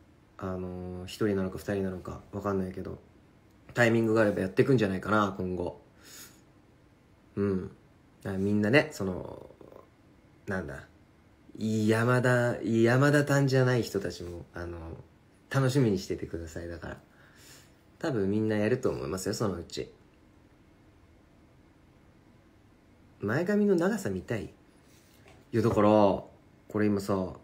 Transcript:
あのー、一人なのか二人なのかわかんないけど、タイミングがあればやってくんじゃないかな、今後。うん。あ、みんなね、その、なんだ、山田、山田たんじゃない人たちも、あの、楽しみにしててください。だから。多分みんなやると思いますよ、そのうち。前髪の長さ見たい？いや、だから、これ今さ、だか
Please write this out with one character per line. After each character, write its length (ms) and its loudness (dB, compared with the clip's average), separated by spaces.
あ 200 -6
の 480 -8
ー、 20 -14
一 220 -4
人 80 2
な 80 0
の 60 -2
か 80 -12
二 160 -4
人 100 -2
な 60 -2
の 80 -8
か 240 -12
わ 80 -8
か 120 -2
ん 60 0
な 80 -2
い 60 -10
け 80 -10
ど、 180 -10
タ 120 4
イ 60 4
ミ 80 4
ン 60 2
グ 80 2
が 80 4
あ 20 6
れ 80 2
ば 80 -2
や 80 0
っ 20 -6
て 140 4
く 100 4
ん 40 4
じ 60 4
ゃ 40 0
な 80 -2
い 40 -4
か 100 -8
な、 260 2
今 180 -4
後。 320 -8
う 80 0
ん。 260 -2
あ、 80 -6
み 200 0
ん 100 2
な 80 2
ね、 220 4
そ 120 -8
の、 460 -8
な 140 -4
ん 60 -8
だ、 220 -14
山 640 2
田、 420 2
山 500 4
田 120 4
た 140 2
ん 80 4
じ 100 2
ゃ 80 6
な 120 2
い 60 2
人 180 -4
た 100 -6
ち 140 -12
も、 200 -12
あ 120 -10
の、 120 -12
楽 200 2
し 80 2
み 120 4
に 80 0
し 100 -8
て 80 -4
て 100 -10
く 120 -10
だ 100 -10
さ 140 -10
い。 60 -10
だ 100 -12
か 100 -12
ら。 120 -14
多 120 -4
分 200 0
み 80 0
ん 100 0
な 80 0
や 120 2
る 100 2
と 120 -2
思 140 -6
い 40 -6
ま 100 -6
す 100 -6
よ、 60 -4
そ 140 -2
の 80 -4
う 80 -10
ち。 280 -12
前 240 0
髪 220 2
の 80 6
長 240 2
さ 120 -6
見 100 -4
た 160 -6
い？ 80 -6
い 1120 -14
や、 60 2
だ 80 4
か 100 2
ら、 80 6
こ 420 6
れ 80 2
今 140 2
さ、 160 -2
だ 60 0
か 220 -8